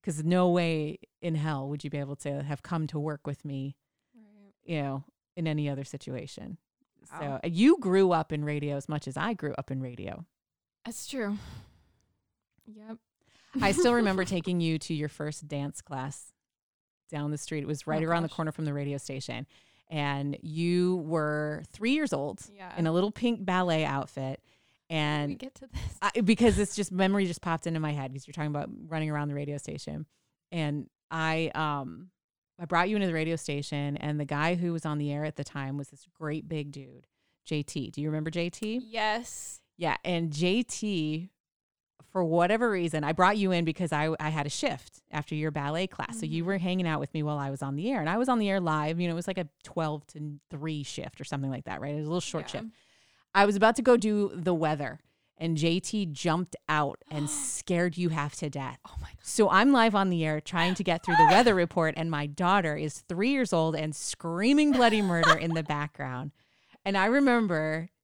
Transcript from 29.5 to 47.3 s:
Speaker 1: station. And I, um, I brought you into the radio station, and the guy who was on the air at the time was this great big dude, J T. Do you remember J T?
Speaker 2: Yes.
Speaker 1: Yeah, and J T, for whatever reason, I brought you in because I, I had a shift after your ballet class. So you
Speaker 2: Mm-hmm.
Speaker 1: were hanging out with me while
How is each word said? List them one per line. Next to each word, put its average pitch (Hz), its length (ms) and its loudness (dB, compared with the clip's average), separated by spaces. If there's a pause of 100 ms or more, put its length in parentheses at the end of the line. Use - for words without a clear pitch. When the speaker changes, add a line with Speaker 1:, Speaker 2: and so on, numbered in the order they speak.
Speaker 1:
station. 147 480 -10 (460)
And 147 380 -4 (200)
I, 160 460 0
um, 147 540 -4 (500)
I 175 60 -8
brought 175 240 2
you 214 60 0
into 196 120 2
the 165 60 0
radio 160 240 0
station, 143 600 -4
and 151 220 -2
the 143 60 -2
guy 156 300 0
who 170 160 0
was 165 140 -4
on 151 120 -2
the 147 140 -2
air 147 140 -2
at 151 100 -6
the 147 80 -6
time 139 340 -6
was 139 120 -8
this - 240 -20
great 156 340 -6
big 151 240 -6
dude, 131 360 -18 (360)
J 151 200 -2
T. - 260 -6
Do 143 120 -6
you 151 80 0
remember 156 200 -2
J 170 200 -2
T? 220 360 -6
Speaker 2:
Yes. 220 760 -4 (160)
Speaker 1:
Yeah, 165 280 0
and 170 260 0
J 180 300 2
T, 170 720 -4 (800)
for 185 120 2
whatever 180 460 4
reason, 170 340 0
I 151 100 0
brought 185 240 6
you 190 140 2
in 170 140 4
because 160 280 0
I, 156 260 0
I 156 100 -2
had 151 160 -2
a 147 40 -4
shift - 600 -6
after 151 240 -6
your 151 180 -2
ballet 156 360 -2
class. - 320 -10
So 165 60 -6
you 160 180 -2
Speaker 2:
Mm-hmm. 170 40 -2
Speaker 1:
were 196 120 0
hanging 180 280 0
out 151 120 0
with 139 140 -6
me 151 100 -2
while 147 160 -2